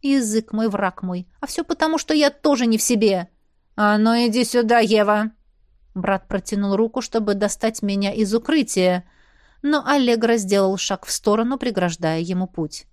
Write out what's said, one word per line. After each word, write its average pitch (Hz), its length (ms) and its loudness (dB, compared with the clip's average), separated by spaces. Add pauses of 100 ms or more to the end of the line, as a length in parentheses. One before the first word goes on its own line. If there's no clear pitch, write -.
Язык 226 500 0
мой, 220 160 0
враг 196 340 -4
мой. 180 240 -6 (140)
А 285 80 -10
все - 160 -6
потому, 320 340 -2
что - 160 -2
я 294 160 4
тоже 285 360 0
не 220 120 2
в - 40 -2
себе. 202 460 2 (520)
«А 208 160 4
ну 220 180 4
иди 240 300 2
сюда, 240 360 2
Ева!» 214 500 2 (640)
Брат 190 320 -4
протянул 202 480 -4
руку, 226 260 0
чтобы 208 340 -2
достать 208 460 -4
меня 196 320 -2
из 214 220 -2
укрытия, 190 720 0 (580)
но 285 240 0
Аллегро 240 500 2
сделал 196 400 0
шаг - 300 -6
в - 60 -8
сторону, 226 460 -2
преграждая 170 640 -2
ему 180 280 -4
путь. - 440 -8